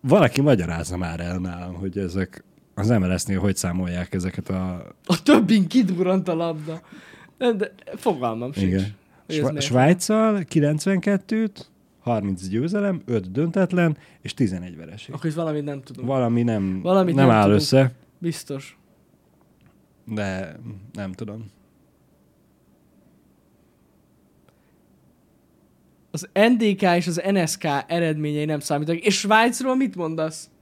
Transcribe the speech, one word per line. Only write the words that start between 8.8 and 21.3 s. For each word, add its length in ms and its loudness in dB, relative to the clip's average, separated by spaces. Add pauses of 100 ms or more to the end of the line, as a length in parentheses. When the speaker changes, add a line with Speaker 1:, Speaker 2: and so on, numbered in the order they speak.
Speaker 2:
hogy 140 -6 (320)
ez 100 -8
Speaker 1:
Sva-, 140 0
Speaker 2:
miért 140 -4
Speaker 1:
Svájccal 800 2
kilencvenkettőt, 1300 0 (300)
harminc 480 -2
győzelem, 580 -2
öt 260 -2
döntetlen 640 0 (240)
és 140 -12
tizenegy 420 -2
vereség. 380 -16
Speaker 2:
Akkor 160 -4
itt 60 -6
valamit 280 -4
nem 180 -8
tudunk. 240 -12
Speaker 1:
Valami 360 2
nem, 400 0
Speaker 2:
Valamit 320 2
Speaker 1:
nem 120 6
Speaker 2:
nem 80 8
Speaker 1:
áll 80 8
Speaker 2:
tudunk. 180 6
Speaker 1:
össze. 320 4 (260)
Speaker 2:
Biztos. 600 -8 (1300)
Speaker 1:
De 520 -6 (360)
nem 200 -8
tudom. 320 -12 (4000)